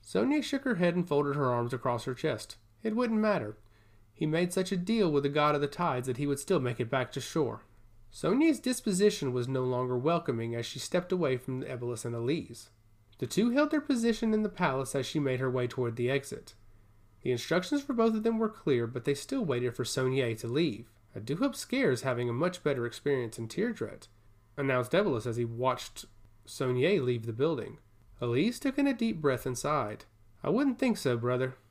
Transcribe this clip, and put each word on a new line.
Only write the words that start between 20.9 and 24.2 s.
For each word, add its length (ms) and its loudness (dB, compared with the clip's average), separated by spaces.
"I 40 -8
do 180 -4
hope 180 0
Scare 360 0
is 120 -2
having 260 0
a 40 -2
much 300 -2
better 220 0
experience 540 -2
in 80 -6
Teardred," 600 -6